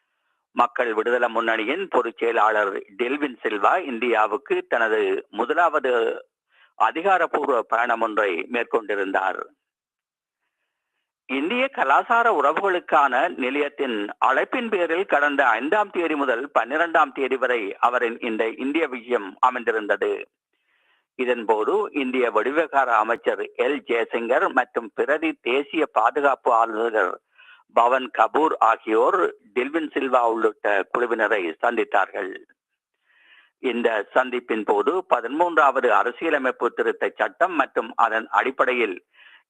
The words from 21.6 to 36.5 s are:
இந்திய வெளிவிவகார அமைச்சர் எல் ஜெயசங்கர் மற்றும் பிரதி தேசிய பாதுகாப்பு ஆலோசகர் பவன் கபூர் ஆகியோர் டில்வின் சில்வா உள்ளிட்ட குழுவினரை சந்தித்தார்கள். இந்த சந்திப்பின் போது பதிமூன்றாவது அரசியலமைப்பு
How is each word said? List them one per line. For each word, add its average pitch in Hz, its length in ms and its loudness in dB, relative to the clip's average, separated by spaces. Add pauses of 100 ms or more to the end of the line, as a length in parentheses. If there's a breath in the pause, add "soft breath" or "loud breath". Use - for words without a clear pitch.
இந்திய 127 340 -2
வெளிவிவகார 135 540 0
அமைச்சர் 113 540 0
எல் 127 480 -2
ஜெயசங்கர் 120 680 0
மற்றும் 120 420 -2
பிரதி 151 380 -2
தேசிய 143 540 -2
பாதுகாப்பு 127 680 2
ஆலோசகர் 110 680 0 (540 soft breath)
பவன் 120 440 2
கபூர் 131 400 2
ஆகியோர் 113 760 2 (200)
டில்வின் 143 360 -4
சில்வா 131 300 0
உள்ளிட்ட 110 720 0
குழுவினரை 107 680 0
சந்தித்தார்கள். 101 800 -2 (1160 soft breath)
இந்த 117 560 -2
சந்திப்பின் 123 500 -2
போது 196 400 0 (100)
பதிமூன்றாவது 135 760 2
அரசியலமைப்பு 123 840 0